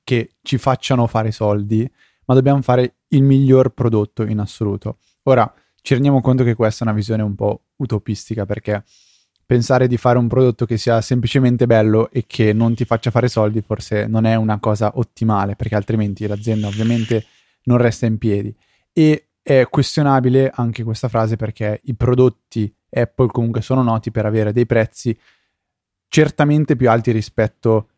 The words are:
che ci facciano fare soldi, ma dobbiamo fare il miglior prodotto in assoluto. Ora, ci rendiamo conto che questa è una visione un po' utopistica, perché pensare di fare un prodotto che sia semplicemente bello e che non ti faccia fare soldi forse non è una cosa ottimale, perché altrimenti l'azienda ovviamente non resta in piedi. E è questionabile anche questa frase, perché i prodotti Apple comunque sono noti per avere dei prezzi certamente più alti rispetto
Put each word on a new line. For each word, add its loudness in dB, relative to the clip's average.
che -4
ci -2
facciano 0
fare -2
soldi, -2
ma 2
dobbiamo 4
fare 0
il 2
miglior 4
prodotto -2
in -4
assoluto. -6
Ora, 4
ci -4
rendiamo 2
conto 2
che 2
questa -2
è -2
una -2
visione -2
un -4
po' -4
utopistica, -6
perché -6
pensare 2
di -2
fare 2
un 0
prodotto 2
che -2
sia 0
semplicemente 0
bello 2
e -4
che 0
non 0
ti -4
faccia -2
fare 2
soldi 0
forse -4
non 0
è 2
una -2
cosa 0
ottimale, -2
perché -4
altrimenti -2
l'azienda -4
ovviamente -2
non 2
resta 0
in -2
piedi. -4
E 2
è 2
questionabile 0
anche -6
questa -6
frase, -2
perché -6
i -6
prodotti 0
Apple -2
comunque -4
sono -2
noti -2
per -4
avere 0
dei 2
prezzi -2
certamente 2
più 2
alti 2
rispetto -2